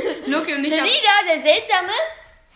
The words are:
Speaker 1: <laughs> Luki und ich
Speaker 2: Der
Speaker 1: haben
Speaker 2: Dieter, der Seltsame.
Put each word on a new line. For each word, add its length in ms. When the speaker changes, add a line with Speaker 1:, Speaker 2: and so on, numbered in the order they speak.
Speaker 1:
<laughs> 240
Luki 280
und 100
ich 80
Speaker 2:
Der 100
Speaker 1:
haben 60
Speaker 2:
Dieter, 460
der 80
Seltsame. 500